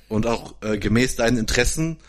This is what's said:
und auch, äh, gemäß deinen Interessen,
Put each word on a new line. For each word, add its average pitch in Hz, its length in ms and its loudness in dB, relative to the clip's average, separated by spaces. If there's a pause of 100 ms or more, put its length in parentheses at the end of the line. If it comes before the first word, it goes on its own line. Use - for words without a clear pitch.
und 107 180 -2
auch, - 340 -4
äh, 107 160 -2
gemäß 107 380 2
deinen 120 220 2
Interessen, 156 720 0